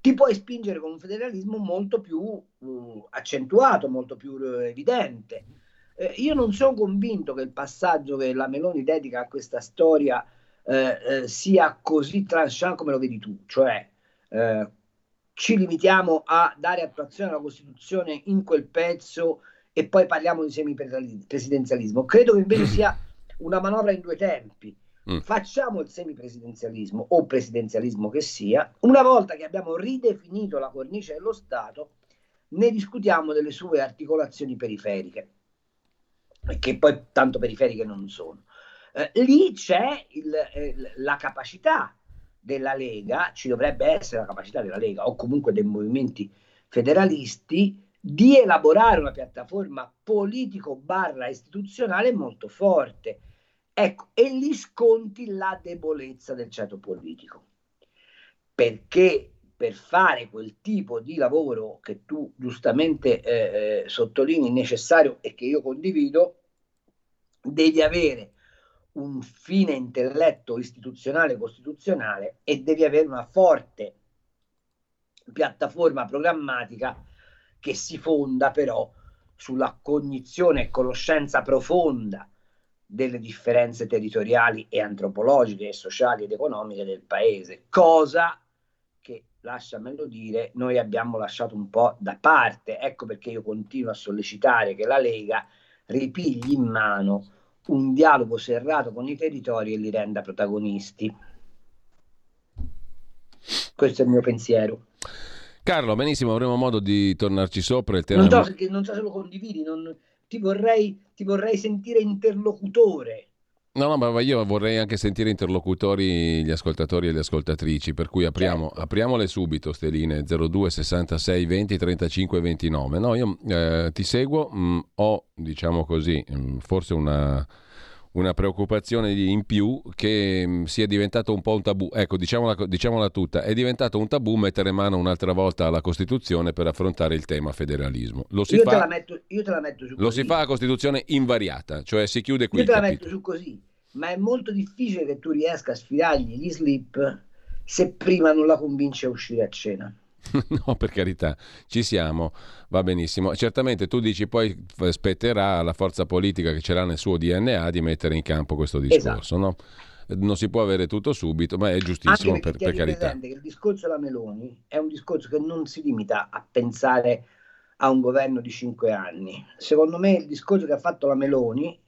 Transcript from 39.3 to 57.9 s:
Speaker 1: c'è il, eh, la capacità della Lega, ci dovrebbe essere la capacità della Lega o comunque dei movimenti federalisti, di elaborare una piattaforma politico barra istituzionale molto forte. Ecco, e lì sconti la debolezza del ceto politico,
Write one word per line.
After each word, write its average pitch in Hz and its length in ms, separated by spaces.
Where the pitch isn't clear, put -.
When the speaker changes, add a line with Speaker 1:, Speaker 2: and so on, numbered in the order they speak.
Speaker 1:
c'è 226 580
il, 151 220
eh, 147 200
la 139 200
capacità 139 800
della 135 360
Lega, 123 600
ci - 140
dovrebbe 127 380
essere 123 360
la 101 40
capacità 98 360
della 95 160
Lega 104 280
o 123 80
comunque 127 380
dei 104 120
movimenti 107 680
federalisti, 160 1120
di 240 300
elaborare 185 600
una 139 100
piattaforma 131 840
politico 202 720
barra 143 500
istituzionale 202 840
molto 135 340
forte. 139 760
Ecco, 202 360
e 262 160
lì 269 240
sconti 226 720
la 190 360
debolezza 151 720
del 123 160
ceto 101 300
politico, - 640